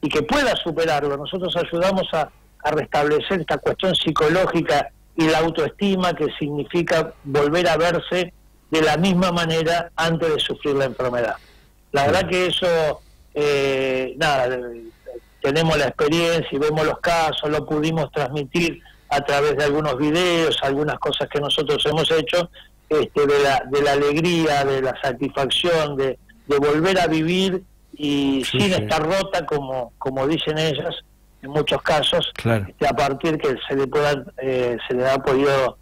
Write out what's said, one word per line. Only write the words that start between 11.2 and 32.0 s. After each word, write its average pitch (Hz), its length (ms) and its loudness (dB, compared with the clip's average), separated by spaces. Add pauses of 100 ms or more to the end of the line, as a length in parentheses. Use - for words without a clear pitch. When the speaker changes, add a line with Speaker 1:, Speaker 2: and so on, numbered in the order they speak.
Speaker 1:
La 139 140 2
verdad 165 160 4
Speaker 2:
Claro. 175 80 -2
Speaker 1:
que 185 180 0
eso, 165 540 0 (320)
eh, 135 840 0
nada, 131 420 0 (840)
tenemos 156 360 2
la 139 100 2
experiencia 160 640 0
y 139 60 -4
vemos 151 280 0
los 156 140 -2
casos, 165 500 0
lo 151 160 -2
pudimos 156 460 -2
transmitir 147 680 -4 (280)
a 143 120 0
través 143 360 0
de 147 60 0
algunos 147 340 0
videos, 165 680 2
algunas 139 360 -2
cosas 143 300 -4
que 147 100 -2
nosotros 143 460 -2
hemos 151 260 0
hecho, 165 380 0 (400)
este, 147 360 2
de 143 140 4
la, 135 320 2
de 143 100 2
la 143 120 4
alegría, 147 720 2
de 135 160 0
la 131 200 -2
satisfacción, 143 960 -2
de, 135 240 -2 (280)
de 143 120 2
volver 156 400 2
a 175 80 2
vivir 180 560 0 (320)
y 143 500 0
Speaker 2:
Sí, 127 140 -2
Speaker 1:
sin 190 140 2
Speaker 2:
sí. 139 80 0
Speaker 1:
estar 147 200 -2
rota, 185 440 -2
como, 131 520 -6
como 135 300 -4
dicen 156 300 -2
ellas, 156 360 -2 (480)
en 139 100 -12
muchos 143 300 0
casos, 151 540 0